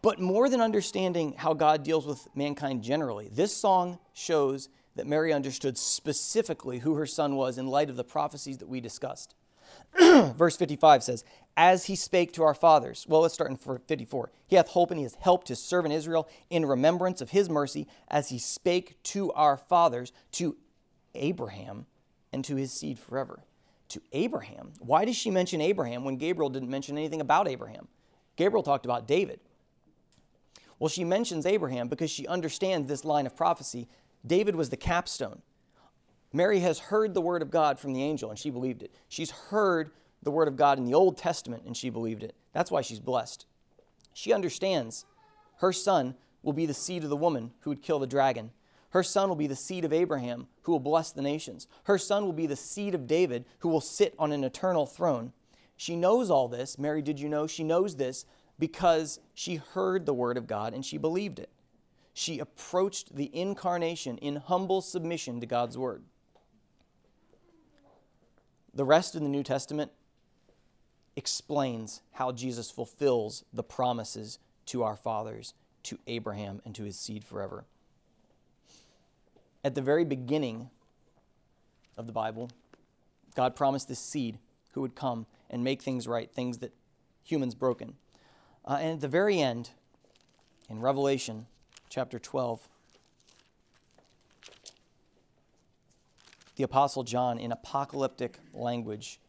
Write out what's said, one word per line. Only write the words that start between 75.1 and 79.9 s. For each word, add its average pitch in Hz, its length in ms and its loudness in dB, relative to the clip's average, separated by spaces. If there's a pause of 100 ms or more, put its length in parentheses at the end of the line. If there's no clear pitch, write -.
to - 240 -12
Abraham, 107 560 -8
and 110 100 -14
to 104 120 -12
his 101 120 -10
seed 107 280 -10
forever. - 400 -10 (2000)
At 131 120 -2
the 143 60 -4
very 151 240 2